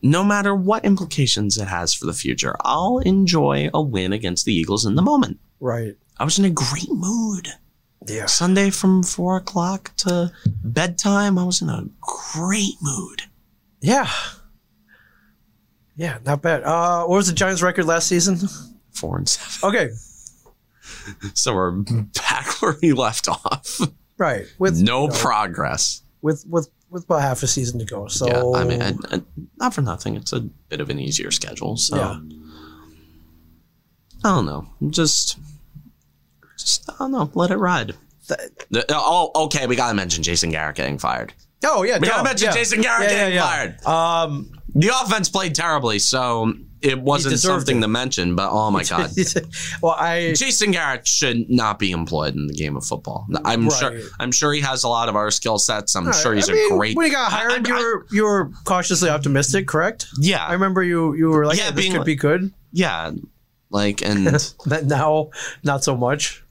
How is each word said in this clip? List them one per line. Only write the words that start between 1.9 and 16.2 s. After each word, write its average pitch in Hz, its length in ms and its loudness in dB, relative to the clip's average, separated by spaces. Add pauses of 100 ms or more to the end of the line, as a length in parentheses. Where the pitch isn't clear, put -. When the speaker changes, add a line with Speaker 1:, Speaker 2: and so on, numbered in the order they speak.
Speaker 1:
for - 140 -4
the 85 60 -4
future, - 480 -4
I'll 185 380 2
enjoy 170 720 4
a 156 120 0
win 98 300 0
against 98 320 -2
the 117 80 2
Eagles 90 320 0
in 107 100 2
the 160 80 4
moment. 277 360 2 (200)
Speaker 2:
Right. 117 360 -4 (220)
Speaker 1:
I - 60 -4
was 156 160 0
in 196 60 6
a 190 40 4
great 147 400 -2
mood. 208 600 -4 (580)
Speaker 2:
Yeah. 95 180 -6
Speaker 1:
Sunday 190 460 2
from 185 320 4
four 180 340 -2
o'clock 185 600 -4
to 175 340 0 (320)
bedtime, 185 760 0
I 180 60 2
was 180 180 0
in 165 80 -4
a 170 160 -4 (480)
great 196 480 -2
mood. 160 420 -8 (580)
Speaker 2:
Yeah. 208 280 2 (1900)
Yeah, 151 300 -6